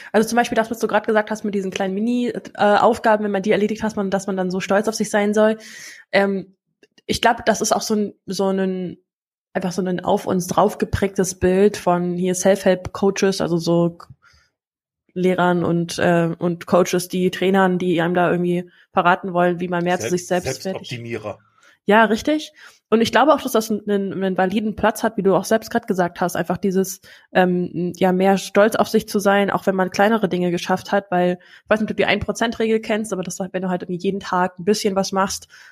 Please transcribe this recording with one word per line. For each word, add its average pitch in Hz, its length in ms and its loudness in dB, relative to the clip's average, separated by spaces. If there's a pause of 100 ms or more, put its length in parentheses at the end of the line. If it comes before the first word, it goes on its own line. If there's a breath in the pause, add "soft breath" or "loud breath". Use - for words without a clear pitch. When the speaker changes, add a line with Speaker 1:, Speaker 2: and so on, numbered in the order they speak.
(120 loud breath)
Speaker 1:
also 220 140 4
zum 226 100 0
Beispiel 233 180 0
das, 220 160 0
was 226 80 -8
du 220 80 -2
gerade 208 180 0
gesagt 214 260 0
hast 214 120 -6
mit 202 100 -4
diesen 190 160 -2
kleinen 190 240 -4
Mini, 240 340 -2
äh, - 500 0
Aufgaben, 214 480 2
wenn 208 60 -2
man 196 100 -2
die 208 100 0
erledigt 208 320 0
hat, 214 140 -4
man, 196 120 -2
dass 190 160 -2
man 190 120 -4
dann 185 120 -2
so 185 120 -2
stolz 190 260 0
auf 214 80 -2
sich 208 140 -2
sein 208 240 0
soll. 214 240 4 (560 loud breath)
Ähm, 196 420 0 (500)
ich - 160 -4
glaube, 233 240 2
das 214 140 2
ist 220 140 0
auch 202 80 0
so - 120 -2
ein, 208 200 0 (120)
so 190 240 -2
ein, 185 480 -2 (560)
einfach 185 200 -2
so 202 80 -2
ein 180 180 -2
auf 196 280 -2
uns 185 200 0
drauf 196 300 2
geprägtes 196 580 -2
Bild 190 400 2
von 175 400 0
hier 180 200 0
Self-Help-Coaches, 196 1080 0
also 165 160 0
so 170 400 2
K-, - 100 -20 (1040 soft breath)
Lehrern 180 520 2
und, 170 340 -2
äh, 170 400 2
und 170 280 -4
Coaches, 180 420 2
die 185 220 0
Trainern, 185 480 4
die 180 220 0
einem 175 120 0
da 175 180 2
irgendwie 175 400 0 (220 soft breath)
verraten 190 400 0
wollen, 175 260 2
wie 185 80 -4
man 175 160 -2
mehr 180 140 0
zu 175 60 -6
Speaker 2:
Selbst-, 180 160 -2
Speaker 1:
sich - 80 -10
selbst 180 180 -2
fertig 131 180 -6
Speaker 2:
Selbstoptimierer. 117 760 -8 (460 soft breath)
Speaker 1:
Ja, 220 200 6
richtig. 302 480 -2 (380 loud breath)
Und 226 100 4
ich 226 100 0
glaube 269 220 4
auch, 277 80 0
dass - 120 -8
das 220 180 0
einen, 202 420 -2
einen 190 240 -2
validen 202 380 0
Platz - 260 -2
hat, 220 160 -2
wie 190 60 -4
du 190 120 4
auch 190 80 0
selbst - 280 -2
grad 233 160 -4
gesagt 175 340 -2
hast, 175 140 -2
einfach 175 220 -4
dieses, 190 440 -2 (300 loud breath)
ähm, 180 640 0
ja, 185 160 2
mehr 190 260 4
stolz 208 380 2
auf - 120 0
sich 214 200 0
zu - 100 -4
sein, 196 320 2
auch - 160 -4
wenn 190 100 2
man 185 140 0
kleinere 214 400 2
Dinge 180 220 0
geschafft 180 400 -4
hat, 202 180 -2
weil, 180 300 0 (240 loud breath)
ich - 60 -20
weiß 190 100 2
nicht, 214 100 -2
ob 208 60 -8
du - 0 -
die 196 100 0
Ein 208 140 0
Prozent 226 400 -4
Regel 220 200 0
kennst, 220 320 -4
aber 185 120 -6
das, 180 160 -10
wenn 185 220 -6
du 185 80 -4
halt 180 140 -4
irgendwie 175 180 -8
jeden 190 180 -2
Tag 180 400 -2
ein 175 60 -10
bisschen 202 300 0
was 196 160 -2
machst, 196 360 -2 (240 loud breath)